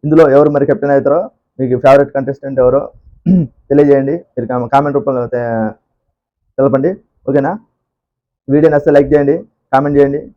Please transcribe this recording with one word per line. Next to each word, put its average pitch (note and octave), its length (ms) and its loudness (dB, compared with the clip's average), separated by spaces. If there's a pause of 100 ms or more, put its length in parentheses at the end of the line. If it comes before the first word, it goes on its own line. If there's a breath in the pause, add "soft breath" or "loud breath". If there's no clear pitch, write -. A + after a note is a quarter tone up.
ఇందులో D#3 260 4
ఎవరు D3 200 4
మరి C#3+ 160 -2
కెప్టెన్ C#3+ 300 -2
అవుతారో, C#3 240 0 (400)
మీకు B2+ 180 -2
ఫేవరెట్ C#3 340 4
కంటెస్టెంట్ C3+ 480 -6
ఎవరో B2+ 220 2 (440)
<clears throat> F3 440 -2
తెలియజేయండి. C#3+ 460 2 (160)
మీరు A#2 160 -8
కామ-, B2 200 -6
కామెంట్ C#3+ 300 0
రూపంలో C3 300 -4
తె-, A#2 460 -4 (840)
తెలపండి. C#3 340 0 (340)
ఓకేనా? C#3 260 -2 (960)
వీడియో D3+ 240 2
నచ్చితే D3 200 0
లైక్ C#3+ 220 4
చేయండి, D3 220 2 (360)
కామెంట్ C#3+ 260 0
చేయండి. C#3+ 220 2 (180)